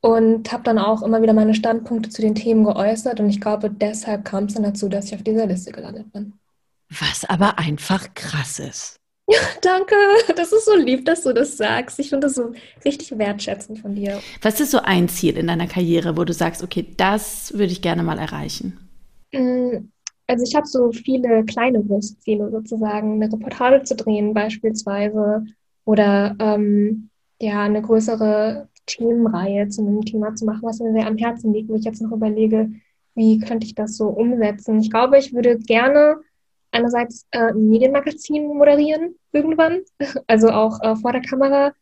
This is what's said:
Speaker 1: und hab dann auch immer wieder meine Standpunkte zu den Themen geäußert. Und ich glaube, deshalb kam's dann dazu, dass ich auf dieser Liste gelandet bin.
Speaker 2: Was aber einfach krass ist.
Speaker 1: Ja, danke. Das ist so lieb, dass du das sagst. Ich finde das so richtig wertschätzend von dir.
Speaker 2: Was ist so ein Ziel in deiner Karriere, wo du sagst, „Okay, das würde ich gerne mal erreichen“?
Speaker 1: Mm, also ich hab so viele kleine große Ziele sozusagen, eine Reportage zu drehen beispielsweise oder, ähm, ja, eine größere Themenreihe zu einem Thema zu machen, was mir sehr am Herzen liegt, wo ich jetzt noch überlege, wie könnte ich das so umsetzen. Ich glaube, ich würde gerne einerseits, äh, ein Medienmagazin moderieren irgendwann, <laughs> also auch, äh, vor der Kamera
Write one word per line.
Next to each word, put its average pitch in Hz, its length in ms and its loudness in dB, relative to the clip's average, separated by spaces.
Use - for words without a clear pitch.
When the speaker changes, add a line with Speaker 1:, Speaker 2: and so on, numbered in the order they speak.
Speaker 1:
und 226 500 4
hab 240 120 -8
dann 226 140 2
auch 214 240 0
immer 220 220 2
wieder 220 100 4
meine 214 220 4
Standpunkte 226 560 -2
zu - 100 -8
den 214 140 2
Themen 220 280 2
geäußert. 214 560 0
Und 208 80 2
ich 202 140 0
glaube, 214 300 -2
deshalb 208 520 -4
kam's 202 300 -4
dann 220 80 -4
dazu, 202 260 -2
dass 202 180 -4
ich 208 100 -12
auf - 80 -14
dieser 220 240 0
Liste 185 240 -4
gelandet - 420 -16
bin. 208 200 -12
Speaker 2:
Was - 280 -6
aber 196 300 0
einfach 160 560 -4
krass - 460 -8
ist. - 380 -14
Speaker 1:
Ja, 440 120 4
danke. 370 320 2
Das 339 160 -2
ist 440 140 2
so 427 100 6
lieb, 262 300 2
dass 330 180 0
du 254 100 0
das 269 240 0
sagst. 226 400 -2
Ich 285 120 -6
finde 285 180 0
das 269 80 -2
so 233 160 -4
richtig - 320 -4
wertschätzend 202 600 -6
von 202 160 -8
dir. 202 240 -6
Speaker 2:
Was 214 160 0
ist 285 100 0
so 254 140 4
ein 180 260 2
Ziel - 280 0
in 165 100 -2
deiner 170 180 -2
Karriere, 170 500 0
wo 175 80 0
du 175 100 -2
sagst, 165 280 -4
„Okay, 180 240 -6
das 208 560 -2
würde 202 180 0
ich 180 100 -6
gerne 170 220 -2
mal 165 160 -4
erreichen“? 151 680 -10
Speaker 1:
Mm, 247 560 -2
also 247 160 0
ich 226 100 -4
hab 294 140 2
so 240 240 2
viele 233 540 0
kleine 233 380 0
große 202 360 -4
Ziele 208 320 -2
sozusagen, 214 640 -4
eine 214 180 0
Reportage 247 520 2
zu 240 100 -2
drehen 214 400 0
beispielsweise 214 1120 -2
oder, 202 520 4
ähm, 208 720 2
ja, 208 220 -2
eine 208 180 0
größere 220 840 0
Themenreihe 208 840 0
zu 214 120 -6
einem 208 200 0
Thema 220 340 -4
zu 220 100 -8
machen, 214 180 -4
was 226 160 -6
mir 226 140 -2
sehr 220 140 0
am 220 100 -2
Herzen 233 360 -2
liegt, 220 160 -4
wo 220 60 -2
ich 214 80 -2
jetzt 220 180 -8
noch 220 100 -6
überlege, 220 580 0
wie 220 240 4
könnte 220 260 -4
ich - 100 -16
das 214 220 -6
so 214 100 0
umsetzen. 214 720 0
Ich 220 100 0
glaube, 254 280 4
ich 269 160 2
würde 240 240 2
gerne 277 600 4
einerseits, 240 600 -2
äh, 226 200 0
ein 214 180 2
Medienmagazin 285 800 2
moderieren 294 680 4
irgendwann, 320 500 2
<laughs> - 280 -8
also 226 220 6
auch, 220 320 0
äh, 220 140 0
vor 240 160 -4
der 247 100 -2
Kamera 277 500 0